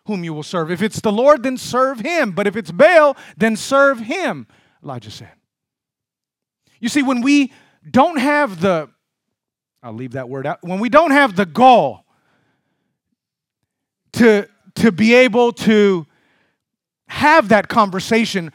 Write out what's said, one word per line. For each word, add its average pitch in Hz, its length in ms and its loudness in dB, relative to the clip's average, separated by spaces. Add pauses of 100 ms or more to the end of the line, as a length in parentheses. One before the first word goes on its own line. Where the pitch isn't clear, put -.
whom 190 180 -8
you 165 80 -10
will 151 100 -10
serve. 165 280 -6
If 170 100 -6
it's - 220 -6
the 214 100 -2
Lord, 262 300 2
then 262 160 -6
serve 262 420 -4
him. 277 320 -4
But 202 140 -4
if 196 100 -6
it's 220 140 -12
Baal, 294 440 4 (220)
then 220 200 -2
serve 277 420 0
him," 233 480 -8 (360)
Elijah 120 280 -16
said. 104 220 -20 (1500)
You 226 80 -4
see, 294 140 -2
when 254 180 -2
we 277 320 2 (380)
don't 302 280 2
have 254 420 -2
the, 170 280 -2 (920)
I'll 120 100 -16
leave 123 200 -14
that 127 180 -10
word 135 160 -10
out, 160 160 -10
when 180 180 -8
we 240 80 -4
don't 302 220 4
have 269 260 0
the 202 80 -2
gall 180 640 2 (2000)
to, 214 360 2 (280)
to 226 160 2
be 214 200 2
able 240 400 4
to 202 540 2 (1000)
have 302 400 2
that 202 200 2
conversation, 196 880 -2